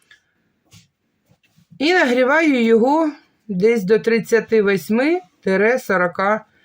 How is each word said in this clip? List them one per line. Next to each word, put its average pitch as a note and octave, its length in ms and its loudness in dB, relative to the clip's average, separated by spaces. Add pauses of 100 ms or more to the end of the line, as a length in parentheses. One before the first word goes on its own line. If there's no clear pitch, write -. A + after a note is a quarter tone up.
(1800)
І D#4+ 140 0
нагріваю C4+ 720 2
його C4 480 2 (360)
десь G#3+ 360 0
до G#3+ 160 2
тридцяти A3 600 0
восьми A3 600 -2 (580)
сорока F#3+ 680 -4 (200)